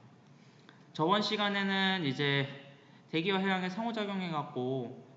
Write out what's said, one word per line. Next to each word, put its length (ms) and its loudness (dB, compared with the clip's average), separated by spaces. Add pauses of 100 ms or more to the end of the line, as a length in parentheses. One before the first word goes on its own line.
(920)
저번 280 4
시간에는 840 2
이제 460 2 (640)
대기와 280 0
해양의 300 0
상호작용해갖고 1500 -4